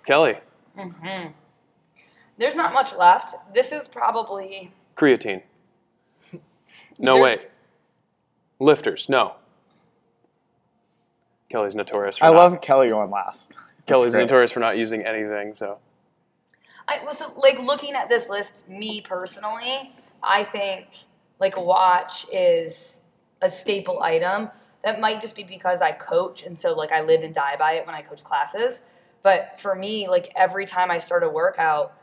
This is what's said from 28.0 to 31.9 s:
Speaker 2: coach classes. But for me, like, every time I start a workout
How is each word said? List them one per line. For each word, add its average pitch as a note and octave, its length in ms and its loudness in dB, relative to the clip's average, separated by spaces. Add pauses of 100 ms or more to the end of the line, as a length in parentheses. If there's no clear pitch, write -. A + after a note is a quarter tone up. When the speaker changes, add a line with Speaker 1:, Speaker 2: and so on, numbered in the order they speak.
Speaker 2:
coach - 220 -20
classes. G3 560 -4 (420)
But G3 380 2
for G3 140 -4
me, G3 340 -6
like, F3+ 280 0
every F#3+ 300 0
time F3+ 240 -2
I E3+ 80 -2
start F3 240 -2
a E3+ 60 0
workout D#3+ 760 -2